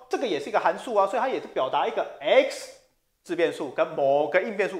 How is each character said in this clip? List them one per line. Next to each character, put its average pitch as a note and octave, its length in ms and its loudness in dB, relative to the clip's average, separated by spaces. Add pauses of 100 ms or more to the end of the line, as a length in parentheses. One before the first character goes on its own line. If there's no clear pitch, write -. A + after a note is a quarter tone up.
这 F#4 80 -2
个 - 80 -2
也 E3+ 140 0
是 B3+ 100 -8
一 - 20 -6
个 G3+ 80 2
函 F3+ 200 0
数 A#3+ 160 -6
啊， G3 100 6
所 A3+ 140 -2
以 - 20 0
它 C4 60 0
也 G3+ 140 -4
是 - 60 -12
表 C3+ 220 -2
达 D3+ 160 0
一 A3+ 60 -2
个 G3+ 120 -4 (180)
x - 580 2 (420)
自 E3+ 140 -6
变 D#3+ 160 2
数 D3 180 -6
跟 D#3 160 0
某 D3 420 2
个 F#3 140 2
应 A3+ 140 -6
变 G3 140 0
数 F#3 100 -8